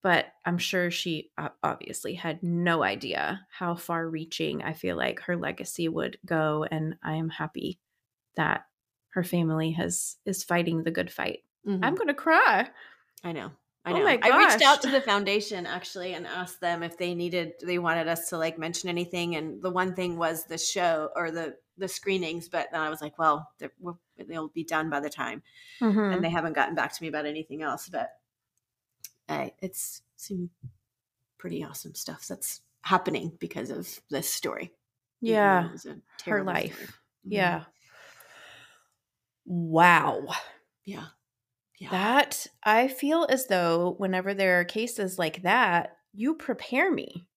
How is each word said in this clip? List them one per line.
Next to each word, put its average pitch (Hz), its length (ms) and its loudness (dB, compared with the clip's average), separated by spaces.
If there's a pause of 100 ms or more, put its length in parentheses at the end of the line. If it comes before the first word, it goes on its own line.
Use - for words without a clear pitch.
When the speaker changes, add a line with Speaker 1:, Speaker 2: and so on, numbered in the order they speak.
Speaker 1:
But 175 240 4 (180)
I'm 175 140 0
sure 180 320 0
she 165 480 -6
o-, 151 120 -6 (120)
obviously - 520 -4
had 170 280 -6
no 170 400 2
idea 98 680 -2
how 175 240 -4
far-reaching 165 880 -4
I 160 120 -6
feel - 220 -4
like - 240 -2
her 175 160 -4
legacy 170 520 -6
would 160 360 -4
go. 156 460 0
And 156 320 -4
I 156 120 -4
am 160 160 -2
happy - 480 -8 (580)
that - 280 0 (460)
her 180 140 0
family 160 480 0
has, 170 520 -4
is 190 200 -4
fighting 170 380 0
the 165 100 -2
good 175 180 -2
fight. - 300 -6 (260)
Speaker 2:
Mm-hmm. 196 180 0
Speaker 1:
I'm 285 100 2
gonna 339 200 0
cry. 285 540 4 (560)
Speaker 2:
I 175 80 -6
know. 135 180 -8 (340)
I 180 80 -2
Speaker 1:
Oh - 60 2
Speaker 2:
know. 415 60 4
Speaker 1:
my 294 180 6
Speaker 2:
I 262 160 8
reached 311 240 8
out 277 140 10
Speaker 1:
gosh. - 60 -4
Speaker 2:
to 269 80 2
the 269 100 4
foundation, 202 680 0
actually, 180 460 -6
and 165 140 -10
asked 175 340 -8
them 170 220 0
if 170 160 -8
they 175 160 -2
needed, 175 480 -2
they 175 160 0
wanted 165 280 2
us 165 220 -2
to, 170 100 -4
like, 165 200 -2
mention 170 300 -6
anything. 175 460 -2
And 151 280 -6
the 185 80 -2
one 185 240 0
thing 180 220 -2
was 165 280 -2
the 160 140 -10
show 165 580 0
or 165 140 -2
the, 165 260 -6 (220)
the 190 100 -4
screenings. 175 600 -2
But 165 220 -2
then 165 100 -2
I 156 100 0
was 160 100 -8
like, 151 180 -12
"Well, 156 300 4 (100)
they're, 151 220 -12
we'll, 175 180 -10 (180)
they'll 160 320 -8
be 165 160 -8
done 160 260 -2
by 143 100 -2
the 147 80 -6
time." - 340 -6 (380)
Speaker 1:
Mm-hmm. 220 180 4 (140)
Speaker 2:
And 180 120 0
they 165 60 0
haven't 165 220 -2
gotten 143 220 0
back 131 200 -2
to - 80 -10
me 160 60 -8
about 151 180 -4
anything 156 360 -8
else. 143 260 -6
But 147 220 -6 (1160)
I, 147 320 -4
it's - 420 -10 (140)
some 175 340 -8 (880)
pretty 170 260 -8
awesome 151 300 -14
stuff - 340 -12
that's - 320 -8 (220)
happening 175 580 0
because 143 300 -8
of - 300 -10 (100)
this 147 220 -2
story. - 400 -6 (500)
Even 226 120 4
though 214 60 6
Speaker 1:
Yeah. 185 260 6
Speaker 2:
it 170 60 -8
was 156 140 -14
a 147 80 -12
Speaker 1:
Her - 80 -18 (160)
Speaker 2:
terrible 190 340 0
Speaker 1:
life. - 220 -2
Speaker 2:
story. - 120 -14
Mm-hmm. - 460 -14
Speaker 1:
Yeah. 175 320 2 (1800)
Wow. 165 840 6 (560)
Speaker 2:
Yeah. - 220 -12 (720)
Yeah. - 120 -12
Speaker 1:
That, 214 560 2 (160)
I 226 260 6
feel 302 420 2
as - 160 2
though 175 520 4
whenever 185 360 0
there 185 260 4
are 175 40 2
cases 202 540 -4
like 170 240 -2
that, 190 540 2 (160)
you 247 220 0
prepare 302 560 -2
me. - 360 -4 (100)